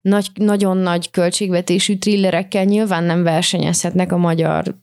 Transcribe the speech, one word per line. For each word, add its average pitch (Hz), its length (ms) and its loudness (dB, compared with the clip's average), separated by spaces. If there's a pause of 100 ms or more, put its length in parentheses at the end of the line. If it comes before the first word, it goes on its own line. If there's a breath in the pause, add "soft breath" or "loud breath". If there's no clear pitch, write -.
nagy, 196 340 0
nagyon 202 420 0
nagy 175 340 -2
költségvetésű 180 840 0
thrillerekkel 190 680 0
nyilván 196 400 0
nem 170 180 2
versenyezhetnek 170 880 0
a 180 40 0
magyar 165 680 0